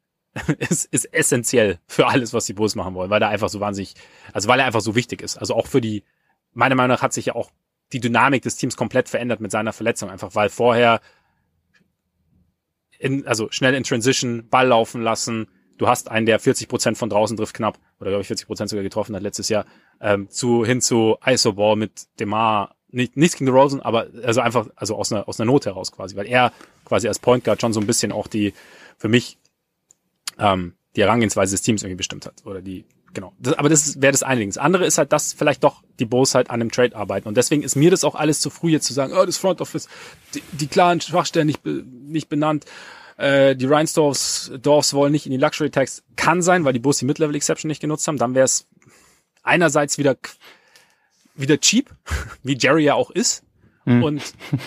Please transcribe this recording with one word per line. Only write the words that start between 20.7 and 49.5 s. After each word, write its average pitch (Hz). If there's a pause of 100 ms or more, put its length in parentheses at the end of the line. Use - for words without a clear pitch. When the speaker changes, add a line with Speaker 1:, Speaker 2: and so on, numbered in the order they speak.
Speaker 1:
zu 110
Iso-Ball 107
mit - (120)
DeMar, 107 (160)
nicht, 123
nichts 160
gegen 135
DeRozan, 135
aber 113 (160)
also 117
einfach, 120
also 104
aus 104
einer, 104
aus -
einer 113
Not 139
heraus 92
quasi, 98
weil 101
er 123 (320)
quasi 110
als 104
Point 123
Guard 107
schon 117
so 107
ein 101
bisschen 113
auch 104
die, 104 (440)
für -
mich, 120 (1000)
ähm, 92 (220)
die 107
Herangehensweise 101
des -
Teams 107
irgendwie 92
bestimmt -
hat, -
oder 95
die, 92 (280)
genau. 92
Das, 123
aber 147
das 151
wäre 135
das 135
eine 131
Ding. 101
Das 98
andere 175
ist 160
halt, 147
dass -
vielleicht 147
doch - (160)
die 123
Bulls 123
halt 123
an 117
einem 117
Trade 123
arbeiten. 101
Und 104
deswegen 147
ist 139
mir 156
das 180
auch 147
alles 151
zu -
früh, 170
jetzt 151
zu 120
sagen, 135
oh, 196
das 180
Front 190
Office, - (460)
die, 285 (100)
die 147
klaren 175
Schwachstellen 165
nicht 147
be-, 151
nicht 143
benannt, 151 (540)
äh, 139
die 127
Reinsdorfs, 147 (100)
Dorfs 143
wollen 143
nicht 151
in 143
die 131
Luxury 151
Tax. - (120)
Kann 170
sein, 180
weil 135
die 127
Bulls 135
die 127
Mid-Level 147
Exception 156
nicht 147
genutzt 151
haben. 147
Dann 123
wär's 131 (760)
einerseits 147